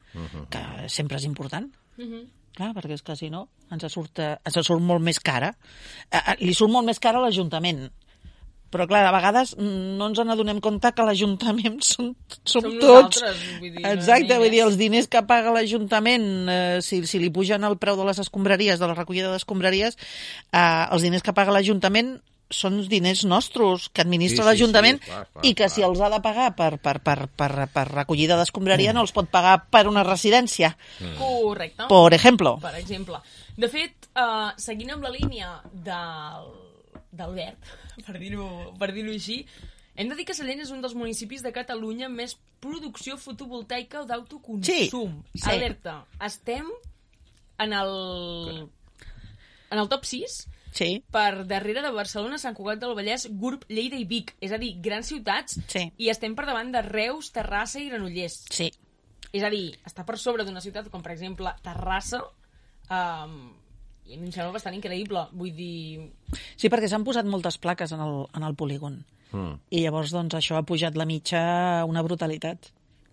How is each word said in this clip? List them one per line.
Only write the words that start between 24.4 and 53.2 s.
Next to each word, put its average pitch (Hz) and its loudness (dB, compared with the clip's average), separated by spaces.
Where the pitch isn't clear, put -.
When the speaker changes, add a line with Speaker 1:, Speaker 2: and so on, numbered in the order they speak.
Speaker 1:
Sí, 214 8
sí, 226 6
Speaker 2:
l'Ajuntament, 226 6
Speaker 1:
sí, - -18
clar, 95 -10
clar, - -2
Speaker 2:
i 247 6
que 214 0
Speaker 1:
clar. 190 6
Speaker 2:
si 214 -2
els 180 4
ha 202 4
de 214 0
pagar 220 -2
per, 156 0
per, 139 -2
per, 143 0
per, 139 -2
per 135 -2
recollida 151 2
d'escombraria, 190 2
Speaker 1:
Mm. 220 2
Speaker 2:
no 240 2
els 196 -2
pot 185 0
pagar 185 6
per 208 8
una 208 4
residència. 190 4
Speaker 1:
Mm. 175 -10
Speaker 3:
Correcte. 214 -2
Speaker 2:
Por 170 12
ejemplo. 165 8
Speaker 3:
Per 151 -8
exemple. 180 -10
De 233 0
fet, 311 -8
eh, 220 0
seguint 226 -10
amb 294 -10
la 254 -6
línia 226 -6
del, 165 -12
d'Albert, 180 -12
<laughs> 226 -20
per 185 -14
dir-ho, 185 -12
per 196 -6
dir-ho 214 -10
així, 220 -10
hem 220 -8
de 294 -10
dir 339 -12
que 381 -10
Sallent 277 -10
és 269 -14
un 262 -14
dels 254 -10
municipis 233 -10
de 247 -10
Catalunya 233 -10
amb 247 -12
més 247 -12
producció 269 -14
fotovoltaica 247 -12
o 277 -14
d'autoconsum. 226 -10
Speaker 2:
Sí, 330 0
sí. - -4
Speaker 3:
Alerta, 190 -6
estem 240 -10
en 214 -4
el, 175 -8
en 214 -2
el 208 -2
top 269 -4
sis, - -10
Speaker 2:
Sí. 180 -2
Speaker 3:
per 196 -2
darrere 202 -4
de 294 -4
Barcelona, 214 -8
Sant 254 -10
Cugat 208 -8
del 247 -6
Vallès, 226 -6